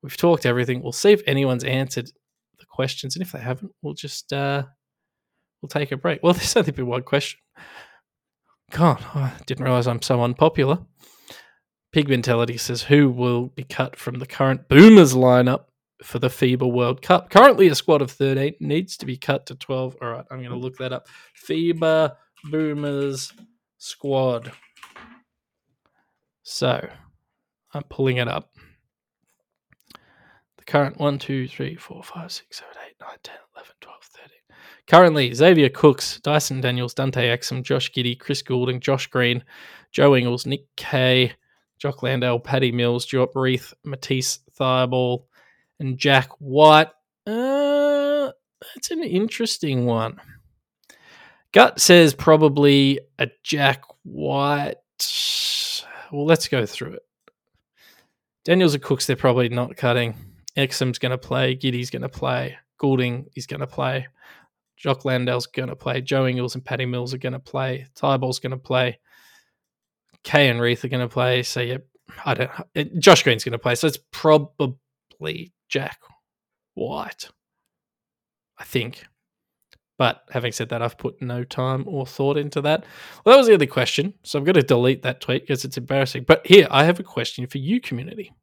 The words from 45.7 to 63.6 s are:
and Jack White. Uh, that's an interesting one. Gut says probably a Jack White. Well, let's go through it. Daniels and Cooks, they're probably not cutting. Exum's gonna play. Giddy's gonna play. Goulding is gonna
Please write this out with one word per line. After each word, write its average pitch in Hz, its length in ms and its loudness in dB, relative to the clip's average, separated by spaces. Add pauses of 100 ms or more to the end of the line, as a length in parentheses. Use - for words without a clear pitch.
and 131 180 -6
Jack 135 320 2 (100)
White. 151 480 6 (380)
Uh, 285 1080 -2 (420)
that's - 180 -12
an 339 120 -6
interesting 180 840 -4
one. 113 360 -4 (1300)
Gut - 300 4
says 170 320 8
probably 143 840 4 (200)
a 127 100 -4 (140)
Jack 139 400 -2 (200)
White. 143 720 -4 (1400)
Well, 143 140 -6
let's 160 220 2
go 123 180 -2
through - 280 -12
it. - 100 -18 (1400)
Daniels 175 280 4
and 143 80 -4
Cooks, - 240 -4
they're 127 120 -2
probably 123 320 0
not 123 260 -6
cutting. 120 400 -2 (400)
Exum's 131 420 -4
gonna 127 200 -6
play. 127 380 -4
Giddy's 127 340 -6
gonna 127 180 -10
play. 131 500 -8 (200)
Goulding 127 580 -2
is 127 100 -14
gonna 139 220 -12